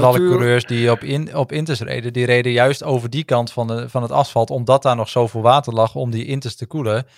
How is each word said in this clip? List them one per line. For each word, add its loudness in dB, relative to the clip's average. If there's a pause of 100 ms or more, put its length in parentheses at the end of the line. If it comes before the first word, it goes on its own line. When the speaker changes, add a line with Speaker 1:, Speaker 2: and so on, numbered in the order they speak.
(120)
Speaker 1:
temperatuur 2
Speaker 2:
coureurs 2
die 0
op 2
in-, -6
op -2
Inters -4
reden, -6
die -2
reden 2
juist 2
over -2
die -6
kant 0
van -4
de, -6
van -4
het -6
asfalt, 0
omdat 2
daar 2
nog -4
zoveel -2
water 4
lag 0
om -6
die -4
Inters -8
te -12
koelen. -4 (120)